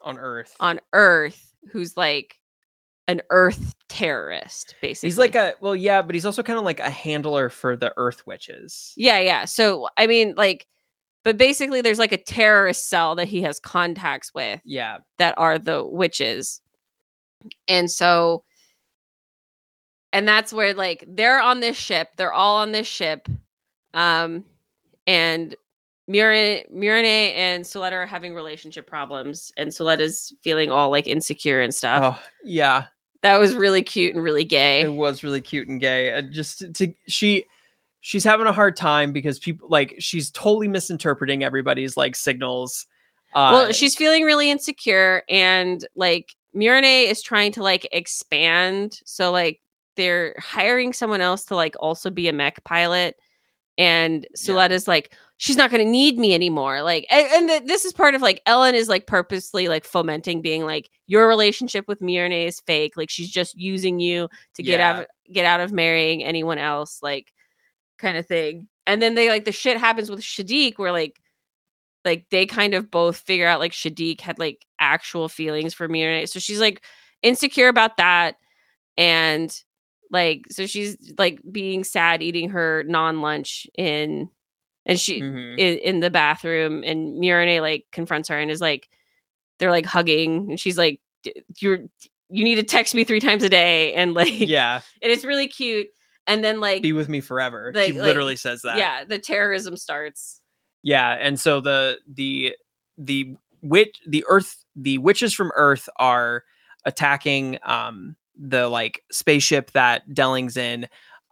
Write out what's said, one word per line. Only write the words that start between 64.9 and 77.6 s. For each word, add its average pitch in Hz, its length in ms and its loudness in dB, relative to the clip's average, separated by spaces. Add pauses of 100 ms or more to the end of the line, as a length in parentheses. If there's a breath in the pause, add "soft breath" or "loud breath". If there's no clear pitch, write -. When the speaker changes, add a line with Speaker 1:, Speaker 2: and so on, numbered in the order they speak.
Speaker 2:
out, - 60 -12 (260)
get 180 140 0
out 175 140 4
of 185 120 -4
marrying 165 520 0
anyone 160 340 -4
else," 147 440 -6
like, 143 300 -8 (640)
kinda 175 240 -4
thing. 165 460 -4 (180)
And 208 160 0
then 226 120 2
they, 233 160 4
like, 214 160 0
the 208 60 -2
shit 247 260 -2
happens 226 320 0
with 202 100 -10
Shadiq 226 580 -2
where, 185 140 -2
like, 165 280 -4 (840)
like, 170 260 -2
they 190 160 2
kind 208 280 0
of 185 160 -4
both 170 280 0
figure 175 300 0
out, 165 120 2
like, 170 120 -4
Shadiq 165 480 -6
had, 170 180 -10
like, 156 260 -8 (140)
actual 160 500 -2
feelings 156 460 -6
for 165 140 -8
Murine. 160 400 -4
So - 100 -10
she's, 208 220 -6
like, 214 240 0 (380 soft breath)
insecure 254 460 4